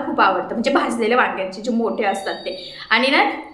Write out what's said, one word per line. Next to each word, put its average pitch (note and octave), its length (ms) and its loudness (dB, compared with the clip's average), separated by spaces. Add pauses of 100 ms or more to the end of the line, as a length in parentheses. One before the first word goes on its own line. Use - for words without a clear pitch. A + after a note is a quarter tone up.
खूप - 160 0
आवडतं, F#3+ 280 2
म्हणजे A#3 220 0
भाजलेल्या B3 460 2
वांग्यांचे F#3+ 440 0
जे A#3+ 100 -4
मोठे A3+ 320 0
असतात F#3+ 320 -2
ते. - 380 -10 (160)
आणि A#3+ 180 4
ना F4 220 4 (240)